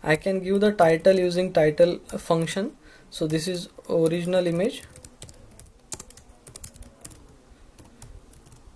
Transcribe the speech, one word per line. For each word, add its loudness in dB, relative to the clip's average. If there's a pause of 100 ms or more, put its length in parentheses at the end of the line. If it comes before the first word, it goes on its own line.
I 6
can -2
give 0
the 4
title 4
using 0
title 4 (280)
function. -2 (380)
So -4
this -2
is -8 (200)
original 0
image, -2 (4000)